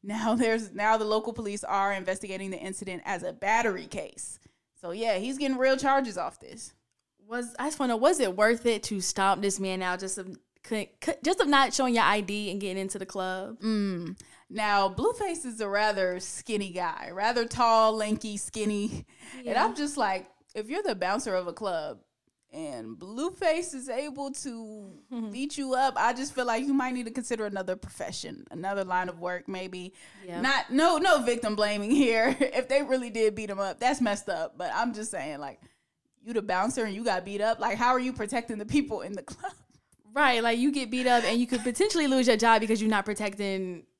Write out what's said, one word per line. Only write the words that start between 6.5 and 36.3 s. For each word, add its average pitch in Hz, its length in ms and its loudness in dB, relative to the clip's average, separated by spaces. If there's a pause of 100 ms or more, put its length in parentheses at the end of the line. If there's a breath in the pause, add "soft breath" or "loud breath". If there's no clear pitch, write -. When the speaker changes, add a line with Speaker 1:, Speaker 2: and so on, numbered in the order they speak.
Speaker 2:
Was, 233 320 -6
I 262 80 -2
just 302 140 -4
wanna 247 140 2
know, - 40 2
was 285 220 6
it 185 160 2
worth 226 280 4
it 226 200 2
to 202 160 -2
stomp 196 420 2
this 196 180 0
man 190 220 -2
out 185 180 -2
just 190 180 -6
of, 185 200 -12 (240)
couldn't, - 380 -6
could, - 240 -2
just 370 160 2
of 311 80 4
not 277 260 6
showing 254 220 2
your 220 80 6
I 202 160 4
D 202 320 -4
and 202 80 -4
getting 190 200 -4
into 190 180 -6
the 190 80 -6
club? 190 540 -6
Speaker 1:
Mm. 196 560 -2 (340 loud breath)
Now, 202 380 4
Blueface 339 560 -2
is 226 160 -10
a 202 80 -2
rather 196 520 2
skinny 202 500 -6
guy, 175 420 -6
rather 226 320 0
tall, 226 500 4
lanky, 214 440 -2
skinny. 208 680 -2 (320 loud breath)
And 247 100 -12
Speaker 2:
Yeah. 233 180 4
Speaker 1:
I'm - 100 0
just 294 240 -4
like, 190 280 0 (280)
if 214 160 -8
you're 370 120 -2
the 294 120 0
bouncer 190 400 0
of 180 140 0
a 170 40 -6
club 165 460 -4 (520)
and 123 480 -10
Blueface 320 760 -2
is 262 160 -10
able 277 400 -6
to 220 600 -12 (200)
Speaker 2:
<laughs> 226 200 -6
Speaker 1:
beat 277 280 -6
you 262 160 -2
up, 262 240 2
I 247 160 4
just 269 200 -8
feel 247 120 0
like 233 180 0
you 277 80 0
might 254 220 0
need 247 100 -4
to 226 80 -6
consider 233 320 -4
another 190 320 -4
profession, - 760 -10
another 190 340 -4
line 180 260 0
of 170 100 -14
work, 180 280 -6
maybe. 185 440 -8 (340 loud breath)
Speaker 2:
Yeah. 175 140 -8
Speaker 1:
Not, 262 300 0
no, 320 260 4
no 320 260 6
victim 233 320 0
blaming 208 360 0
here. 254 480 6
<laughs> - 20 -8
If 254 280 0
they 277 140 4
really 254 280 0
did 220 240 2
beat 214 160 -6
him 196 100 -4
up, 190 200 -4
that's 269 200 2
messed 202 300 0
up. 160 260 -4
But 175 180 -4
I'm 233 200 0
just 214 160 -8
saying, 147 300 -6
like, 135 200 -12 (640 soft breath)
you 233 80 -10